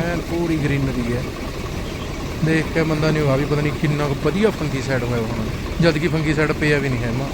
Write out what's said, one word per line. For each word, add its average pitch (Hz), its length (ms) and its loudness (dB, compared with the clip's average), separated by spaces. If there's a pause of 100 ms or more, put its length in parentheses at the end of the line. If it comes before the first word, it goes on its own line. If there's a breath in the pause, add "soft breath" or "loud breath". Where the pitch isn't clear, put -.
(120)
ਐਨ 170 80 -2
ਪੂਰੀ 170 360 -2
ਗ੍ਰੀਨਰੀ 135 560 0
ਹੈ। 123 100 -2 (1200)
ਦੇਖ 160 200 4 (100)
ਕੇ 165 80 4
ਬੰਦਾ 156 280 2
ਨਹੀਂ 156 120 2
ਕਹਾ 135 140 4
ਵੀ 139 80 2
ਪਤਾ 147 160 2
ਨਹੀਂ 147 120 2
ਕਿੰਨਾ 147 360 0
ਕੁ 139 60 0 (100)
ਵਧੀਆ 196 260 2
ਫੰਗੀਸਾਈਡ 135 520 -2
ਹੋਇਆ 120 180 0
ਹੋਣਾ, 113 240 -2 (360)
ਜਦ 160 180 4
ਕਿ 160 100 0
ਫੰਗੀਸਾਈਡ 151 440 2
ਪਿਆ 147 260 2
ਵੀ 139 100 0
ਨਹੀਂ 123 140 0
ਹੈ 120 80 -2
ਮੈਂ। 127 240 -2